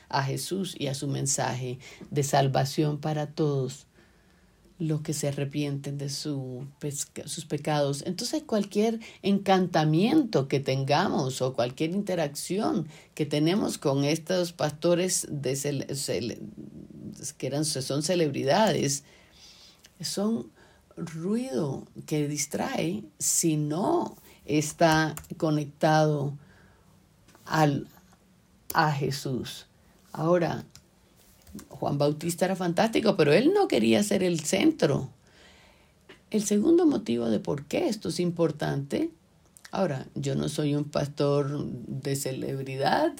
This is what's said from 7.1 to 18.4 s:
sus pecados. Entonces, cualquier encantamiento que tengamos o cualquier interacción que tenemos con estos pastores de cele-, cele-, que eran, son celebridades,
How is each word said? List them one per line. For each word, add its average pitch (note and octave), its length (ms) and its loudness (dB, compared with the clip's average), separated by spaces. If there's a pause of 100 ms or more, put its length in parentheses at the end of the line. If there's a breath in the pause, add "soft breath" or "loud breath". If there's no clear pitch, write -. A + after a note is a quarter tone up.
sus - 160 -10
pecados. D3 600 0
Entonces, A#3+ 360 -4
cualquier A3 580 0 (220 loud breath)
encantamiento F#3 1300 4
que C#3 120 0
tengamos C3+ 800 0
o C3 100 0
cualquier B2 380 -2
interacción F#3 1000 -2 (260 loud breath)
que D#3 120 -2
tenemos D3+ 500 2
con C#3 280 0
estos E3 480 0
pastores F3 800 0
de C3+ 240 -4
cele-, C#3+ 400 -4
cele-, A#2+ 460 -4 (1000)
que D3 80 -6
eran, C#3 180 -2
son D3 380 -2
celebridades, D3+ 1040 2 (960 loud breath)